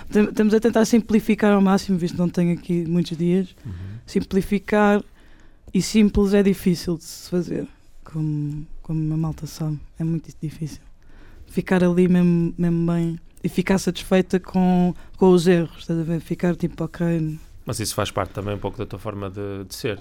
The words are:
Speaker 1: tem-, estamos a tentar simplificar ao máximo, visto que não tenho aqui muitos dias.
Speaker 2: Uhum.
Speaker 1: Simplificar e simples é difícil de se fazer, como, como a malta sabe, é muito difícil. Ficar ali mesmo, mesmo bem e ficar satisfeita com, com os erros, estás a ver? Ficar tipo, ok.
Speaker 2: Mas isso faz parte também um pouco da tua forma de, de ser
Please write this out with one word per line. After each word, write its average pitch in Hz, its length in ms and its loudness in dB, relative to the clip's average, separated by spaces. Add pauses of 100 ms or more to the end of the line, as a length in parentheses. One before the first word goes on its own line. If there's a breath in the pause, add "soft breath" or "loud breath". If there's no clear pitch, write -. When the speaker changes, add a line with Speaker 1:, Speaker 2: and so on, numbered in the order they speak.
(100)
Speaker 1:
tem-, 208 140 4
estamos 214 300 2
a 220 60 6
tentar 226 240 2
simplificar 214 680 2
ao 202 80 4
máximo, 190 380 2
visto 170 160 -4
que 180 60 -2
não 175 80 2
tenho 175 260 0
aqui 170 320 -2
muitos 170 300 0
dias. 175 380 0 (100)
Speaker 2:
Uhum. 107 80 -10 (340 loud breath)
Speaker 1:
Simplificar 202 960 0 (680 soft breath)
e 180 100 2
simples 208 520 4
é 202 80 6
difícil 180 540 0
de - 80 -10
se - 260 -18
fazer, 170 360 -4 (380)
como, 151 640 -4 (160)
como 156 300 -2
a 156 40 -2
malta 156 300 -4
sabe, 156 320 -6 (200)
é 165 60 -4
muito 165 280 -4 (100)
difícil. 151 380 -8 (680 soft breath)
Ficar 185 380 0
ali 180 240 4
mesmo, 175 480 4
mesmo 170 360 0
bem 165 260 -2 (240)
e 180 60 -2
ficar 190 300 0
satisfeita 185 640 0
com, 180 540 2 (220 soft breath)
com 185 140 6
os 180 160 6
erros, 170 320 2
estás 165 220 -4
a - 20 -2
ver? 160 180 -4
Ficar 175 360 -2
tipo, 175 280 -4
ok. 160 540 -2 (280)
Speaker 2:
Mas 123 140 -4
isso 101 140 -6
faz 101 160 -2
parte 95 220 -4
também 104 220 -6
um 98 40 -6
pouco 98 200 -8
da 101 80 -6
tua 101 120 -12
forma 101 320 -10
de, 101 380 -10
de - 60 -16
ser 104 260 -6